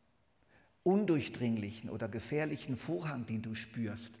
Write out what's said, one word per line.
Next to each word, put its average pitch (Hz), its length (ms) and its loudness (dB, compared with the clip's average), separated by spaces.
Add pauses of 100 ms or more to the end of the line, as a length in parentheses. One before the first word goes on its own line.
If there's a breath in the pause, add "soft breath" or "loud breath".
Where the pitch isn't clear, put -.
(840 soft breath)
undurchdringlichen 123 1080 2
oder 110 180 -2
gefährlichen 143 680 -2
Vorhang, 156 500 -4
den 110 160 -2
du 110 120 -4
spürst, - 680 -6